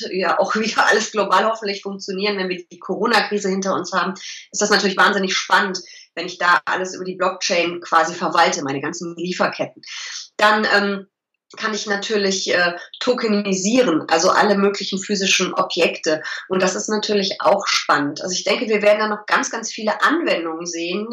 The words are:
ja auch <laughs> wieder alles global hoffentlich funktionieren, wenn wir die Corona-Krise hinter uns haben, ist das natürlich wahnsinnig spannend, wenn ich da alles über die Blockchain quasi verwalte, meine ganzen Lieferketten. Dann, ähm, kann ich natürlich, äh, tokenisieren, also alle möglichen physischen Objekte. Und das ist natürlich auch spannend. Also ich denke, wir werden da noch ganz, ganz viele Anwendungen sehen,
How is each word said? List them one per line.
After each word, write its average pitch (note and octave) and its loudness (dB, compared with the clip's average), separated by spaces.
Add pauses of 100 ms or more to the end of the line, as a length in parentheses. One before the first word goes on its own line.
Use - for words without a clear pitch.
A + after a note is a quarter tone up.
(120)
ja F3 0
auch - 0
<laughs> G#3+ 2
wieder A3+ 0
alles G#3+ 2
global G3 2
hoffentlich G#3+ -2
funktionieren, G3 -4
wenn F#3 -2
wir F3 -6
die - -20
Corona-Krise G3+ 0
hinter F#3+ 0
uns F3+ -6
haben, F#3 -2
ist - -10
das G#3 2
natürlich G3 2
wahnsinnig G3 2
spannend, F#3 0 (360)
wenn F3 -6
ich F3+ -12
da F#3 4
alles F#3 -4
über F#3 -10
die F#3 -6
Blockchain F3 0
quasi E3 2
verwalte, F3+ 2
meine C#3 -4
ganzen E3+ -8
Lieferketten. - -4 (560)
Dann, G#3+ 4 (100)
ähm, G3+ 0 (480)
kann A3 -4
ich G#3 -6
natürlich, G3 0
äh, F3 2 (260)
tokenisieren, G3+ 2
also E3+ 4
alle G3+ 4
möglichen G3 0
physischen G3 0
Objekte. E3 0 (260)
Und F#3+ 2
das F#3 2
ist G#3 -6
natürlich G#3 0
auch G3 4
spannend. D3 0
Also F#3 -4
ich - -4
denke, G#3 0
wir G#3 2
werden G#3 6
da A3 0
noch G#3+ -4
ganz, G3 0
ganz A3+ -6
viele G#3+ -2
Anwendungen F3+ 0
sehen, F3 -4